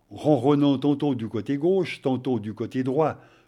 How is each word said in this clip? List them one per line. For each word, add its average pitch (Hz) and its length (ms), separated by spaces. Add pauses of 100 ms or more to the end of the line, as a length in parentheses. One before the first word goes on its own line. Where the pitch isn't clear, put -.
ronronnant 143 680
tantôt 143 380
du 110 140
côté 113 260
gauche, 175 460
tantôt 127 380
du 104 140
côté 120 300
droit, 131 380 (260)